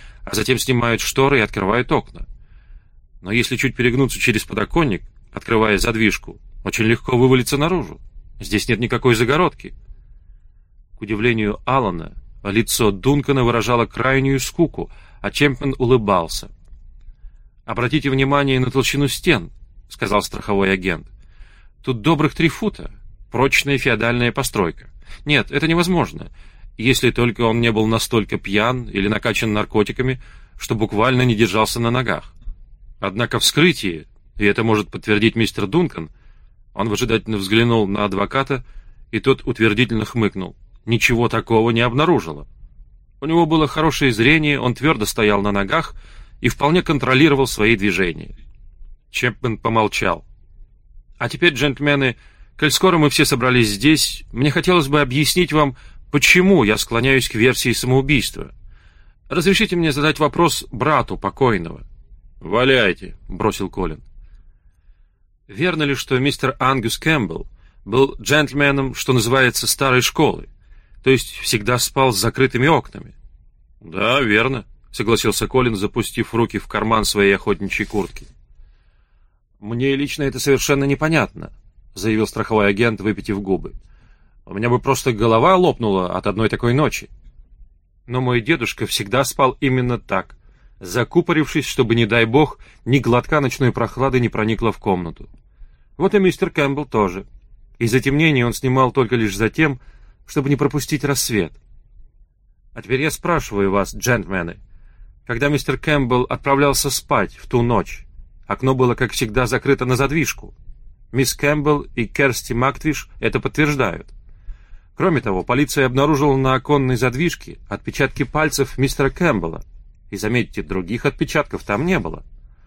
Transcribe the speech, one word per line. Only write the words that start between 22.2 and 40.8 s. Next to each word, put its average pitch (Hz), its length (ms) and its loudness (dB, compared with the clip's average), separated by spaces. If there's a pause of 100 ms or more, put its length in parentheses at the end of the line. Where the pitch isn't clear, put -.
три 165 120 2
фута. - 440 -6 (400)
Прочная 135 480 0
феодальная 120 520 0
постройка. 107 600 -4 (340)
Нет, 147 260 0
это - 160 0
невозможно, 165 640 0 (460)
если 123 320 2
только 120 320 0
он 117 200 2
не 117 100 2
был 110 160 2
настолько 110 500 0
пьян 110 460 0
или 98 240 -2
накачан 107 440 -2
наркотиками, 107 680 -2 (360)
что - 180 -4
буквально 113 480 0
не 120 120 4
держался 110 440 2
на 117 120 0
ногах. 113 420 -4 (640)
Однако 104 400 -4
вскрытие, 107 640 0 (320)
и 107 80 0
это 101 180 2
может 107 280 0
подтвердить 107 440 0
мистер 107 300 -2
Дункан", 98 460 -2 (640)
он 110 140 -4
выжидательно 110 480 -2
взглянул 110 500 2
на 101 180 -2
адвоката, 127 580 -2 (480)
и 113 80 -2
тот 131 260 0
утвердительно 110 600 2
хмыкнул, 98 500 -4 (300)